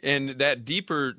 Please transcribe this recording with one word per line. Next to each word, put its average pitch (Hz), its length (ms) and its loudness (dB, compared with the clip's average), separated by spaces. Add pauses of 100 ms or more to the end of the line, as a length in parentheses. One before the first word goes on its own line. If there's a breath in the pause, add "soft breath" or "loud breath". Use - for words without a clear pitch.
And 139 280 0 (100)
that 135 260 2
deeper, 151 540 -2